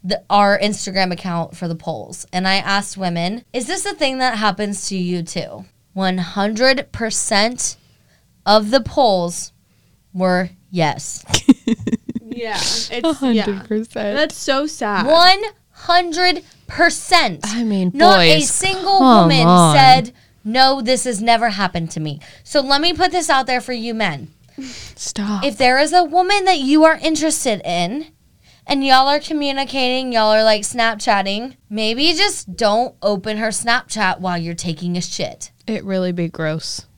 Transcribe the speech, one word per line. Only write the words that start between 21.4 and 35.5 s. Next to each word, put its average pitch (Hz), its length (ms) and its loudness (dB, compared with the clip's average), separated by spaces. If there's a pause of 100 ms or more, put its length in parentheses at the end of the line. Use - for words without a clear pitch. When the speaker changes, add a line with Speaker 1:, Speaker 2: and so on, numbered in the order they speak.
Speaker 1:
happened 180 420 -4
to 165 100 -8
me." 151 180 -8 (240)
So - 160 -2
let 277 220 0
me 339 100 2
put 359 220 0
this 339 160 -2
out 269 180 2
there 254 140 -2
for - 100 -10
you 233 220 -6
men. 180 400 -6 (640)
Speaker 2:
Stop. 208 500 -6
Speaker 1:
If 285 120 -4
there 254 220 2
is 302 140 0
a 359 100 6
woman 370 400 0
that 370 160 2
you 285 240 4
are 320 180 6
interested 302 640 -2
in, 180 440 -4 (600)
and 277 180 -2
y'all 269 220 6
are 285 140 2
communicating, 269 880 -4
y'all 220 200 2
are, 220 120 4
like, 214 200 2
Snapchatting, 220 920 -2 (140)
maybe 226 440 0
just 359 440 -4
don't 226 440 0
open 208 360 -4
her 220 120 -4
Snapchat 220 680 -2
while 180 180 -4
you're 170 180 -6
taking 175 420 -6
a 180 40 -4
shit. - 500 -10 (160)